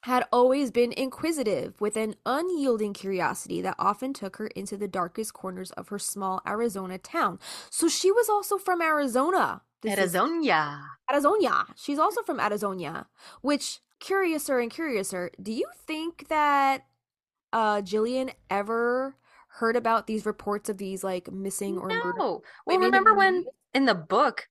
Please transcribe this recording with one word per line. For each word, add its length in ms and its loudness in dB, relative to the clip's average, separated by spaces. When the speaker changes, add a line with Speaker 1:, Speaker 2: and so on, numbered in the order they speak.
Speaker 1:
had 300 2
always 380 4
been 220 2
inquisitive, 880 -2
with 160 -2
an 180 -2
unyielding 720 0
curiosity 680 -4
that 160 -2
often 340 0
took 240 -10
her 120 -8
into 280 -10
the 120 -6
darkest 460 -4
corners 380 -10
of 160 -14
her 100 -8
small 480 -4
Arizona 520 -4
town. 400 -4
So 200 2
she 240 4
was 160 4
also 300 2
from 220 0
Arizona. 840 2
This 120 -2
is 40 0
Speaker 2:
Arizona. 840 2
Speaker 1:
Arizona. 560 2
She's 220 -4
also 240 2
from 180 -4
Arizona, 680 -4
which, 380 -2
curiouser 600 0
and 100 -4
curiouser, 600 -4
do 100 -6
you 140 -2
think 420 -8
that, 580 2
uh, 300 2
Jillian 500 -2
ever 680 -2
heard 180 0
about 300 2
these 180 -4
reports 440 -4
of 100 -4
these, 240 -6
like, 280 -4
missing 460 -6
or 120 -6
murdered 300 -2
Speaker 2:
No. 240 -2
Speaker 1:
women 160 2
Speaker 2:
Well, 80 6
remember 200 8
Speaker 1:
in 40 8
the 40 4
Speaker 2:
when 160 6
Speaker 1:
news? 120 -2
Speaker 2:
in 120 4
the 100 6
book 540 2